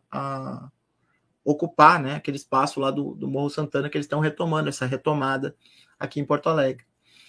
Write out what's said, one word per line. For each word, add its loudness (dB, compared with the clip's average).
a -8
ocupar, 6
né, -4
aquele -6
espaço 0
lá 0
do, -4
do -8
Morro -2
Santana -2
que -6
eles -2
estão -2
retomando, 0
essa -4
retomada 0
aqui -6
em -4
Porto 0
Alegre. 0